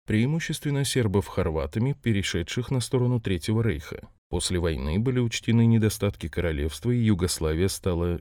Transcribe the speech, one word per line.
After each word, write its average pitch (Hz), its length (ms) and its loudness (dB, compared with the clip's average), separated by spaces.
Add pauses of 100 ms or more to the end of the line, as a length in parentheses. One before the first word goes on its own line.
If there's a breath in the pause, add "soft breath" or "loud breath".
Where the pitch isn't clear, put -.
преимущественно 143 760 0
сербов 104 440 0
хорватами, 90 760 -2
перешедших 101 680 -2
на 131 120 0
сторону 123 400 0
Третьего 107 400 0
Рейха. 87 460 -4 (220)
После 87 300 -2
войны 80 380 0
были 127 220 0
учтены 117 460 2
недостатки 107 600 2
королевства, 80 640 -2
и 123 60 0
Югославия 90 720 2
стала 87 540 -2